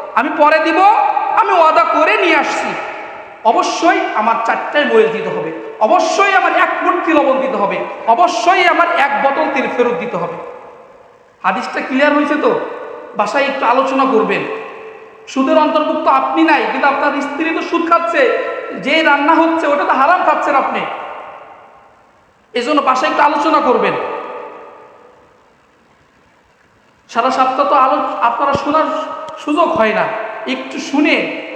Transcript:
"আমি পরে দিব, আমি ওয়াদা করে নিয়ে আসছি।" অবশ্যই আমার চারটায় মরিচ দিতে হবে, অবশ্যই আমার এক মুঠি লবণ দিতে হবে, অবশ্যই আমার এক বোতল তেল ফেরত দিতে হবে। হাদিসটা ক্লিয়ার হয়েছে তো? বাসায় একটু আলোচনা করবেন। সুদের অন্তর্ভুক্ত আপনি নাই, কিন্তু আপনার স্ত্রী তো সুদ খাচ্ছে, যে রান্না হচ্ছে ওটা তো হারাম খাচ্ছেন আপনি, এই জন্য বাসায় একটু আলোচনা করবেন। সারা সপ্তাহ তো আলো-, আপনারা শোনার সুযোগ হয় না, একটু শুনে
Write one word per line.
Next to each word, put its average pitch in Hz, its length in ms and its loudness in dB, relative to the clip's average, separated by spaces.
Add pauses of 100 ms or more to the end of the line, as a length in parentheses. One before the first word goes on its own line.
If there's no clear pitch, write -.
(160)
"আমি 247 220 0
পরে 311 220 4
দিব, 320 220 2 (560)
আমি 403 140 2
ওয়াদা 330 320 6
করে 339 340 2
নিয়ে 349 180 2
আসছি।" - 380 -2 (720)
অবশ্যই 339 540 2 (160)
আমার 226 200 0 (100)
চারটায় 262 400 0
মরিচ 220 260 4
দিতে 185 180 -4
হবে, - 500 -8
অবশ্যই 381 540 2
আমার 349 220 2
এক 349 140 2 (140)
মুঠি 339 300 0
লবণ 269 260 2
দিতে 214 180 -2
হবে, 190 200 -2 (300)
অবশ্যই 349 600 4
আমার 330 200 4 (100)
এক 269 260 0
বোতল 285 300 0
তেল 247 140 -2 (100)
ফেরত 240 160 2
দিতে - 240 -6
হবে। 170 160 -6 (1120)
হাদিসটা 226 380 -2
ক্লিয়ার 285 320 2
হয়েছে 294 220 0
তো? 262 240 0 (580)
বাসায় 208 260 0
একটু 262 220 -2
আলোচনা 262 400 2
করবেন। 196 380 0 (840)
সুদের 311 300 0
অন্তর্ভুক্ত 311 500 2
আপনি 277 360 2
নাই, 294 280 2
কিন্তু 262 160 0
আপনার 277 340 0
স্ত্রী 320 340 -4
তো 339 60 -4
সুদ 330 300 -2
খাচ্ছে, 330 480 0 (420)
যে 311 220 0
রান্না 294 300 2
হচ্ছে 330 340 2
ওটা 285 160 0
তো - 80 0
হারাম 302 340 2
খাচ্ছেন 294 300 0
আপনি, 240 240 0 (1700)
এই 247 80 -2
জন্য 294 200 0
বাসায় 262 300 0
একটু 254 120 2
আলোচনা 302 360 2
করবেন। 208 340 2 (3250)
সারা 247 220 -2
সপ্তাহ 262 320 0
তো 294 120 2
আলো-, - 460 0
আপনারা 262 320 0
শোনার 294 320 0 (520)
সুযোগ 330 300 0
হয় 220 260 0
না, 185 100 0 (440)
একটু 254 320 -8
শুনে 277 600 0 (140)